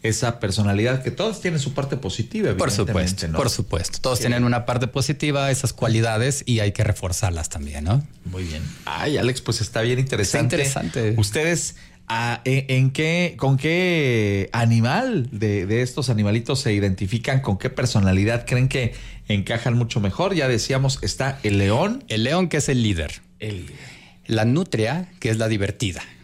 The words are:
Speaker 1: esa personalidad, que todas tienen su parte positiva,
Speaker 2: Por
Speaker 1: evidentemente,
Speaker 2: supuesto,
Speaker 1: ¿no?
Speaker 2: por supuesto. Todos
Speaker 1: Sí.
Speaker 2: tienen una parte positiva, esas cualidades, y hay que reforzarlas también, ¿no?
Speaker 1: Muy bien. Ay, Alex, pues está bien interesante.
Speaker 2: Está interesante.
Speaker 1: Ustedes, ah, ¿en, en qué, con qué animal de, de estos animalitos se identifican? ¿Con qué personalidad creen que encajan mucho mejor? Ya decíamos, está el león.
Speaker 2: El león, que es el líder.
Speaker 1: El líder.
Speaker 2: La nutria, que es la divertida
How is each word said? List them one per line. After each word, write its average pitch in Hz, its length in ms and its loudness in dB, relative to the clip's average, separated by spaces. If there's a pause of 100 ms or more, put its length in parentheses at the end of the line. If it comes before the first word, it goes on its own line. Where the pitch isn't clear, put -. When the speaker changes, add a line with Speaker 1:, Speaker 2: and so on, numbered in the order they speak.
Speaker 1:
esa 117 380 -2
personalidad, 104 640 2
que 120 60 -2
todas 214 320 -4
tienen 165 180 0
su - 140 -4
parte 135 240 -2
positiva, 117 580 -2
Speaker 2:
Por 165 120 0
Speaker 1:
evidentemente, 95 420 0
Speaker 2:
supuesto, 92 180 -4
Speaker 1:
¿no? 80 100 0
Speaker 2:
por 127 120 2
supuesto. - 500 -4
Todos 127 180 0
Speaker 1:
Sí. 120 60 -2
Speaker 2:
tienen 120 200 2
una 120 220 2
parte 123 220 0
positiva, 139 600 0
esas 127 220 0
cualidades, 113 760 2
y 113 140 2
hay 104 120 2
que - 120 -2
reforzarlas 90 640 -2
también, 73 340 -8
¿no? 113 180 2 (220)
Speaker 1:
Muy 92 200 -6
bien. 80 180 -6 (240)
Ay, 104 320 -2
Alex, 127 240 0
pues - 180 -2
está 110 220 -2
bien 123 160 0
interesante. 120 640 0
Speaker 2:
Está 139 200 -2
interesante. 110 380 0
Speaker 1:
Ustedes, 156 560 0 (320)
ah, 117 360 -2
¿en, 135 240 2
en 131 220 4
qué, 165 480 0
con 135 180 2
qué 135 960 2
animal 120 800 2
de, 101 360 0
de 113 160 2
estos 131 280 -2
animalitos 110 500 2
se 113 120 0
identifican? 101 680 0
¿Con 107 160 0
qué - 140 -4
personalidad 104 760 2
creen 127 220 2
que 127 260 -2 (340)
encajan 113 460 0
mucho 117 260 0
mejor? 165 340 0
Ya 143 140 2
decíamos, 135 540 0
está 131 420 -4
el 101 140 2
león. 143 500 2
Speaker 2:
El 110 160 0
león, 165 240 2
que 160 80 0
es 147 120 0
el 127 140 2
líder. 85 380 -2 (180)
Speaker 1:
El 104 280 -8
líder. - 320 -18 (300)
Speaker 2:
La 110 140 2
nutria, 139 640 0 (120)
que 113 100 0
es 110 80 2
la 113 100 0
divertida 98 540 -2 (220)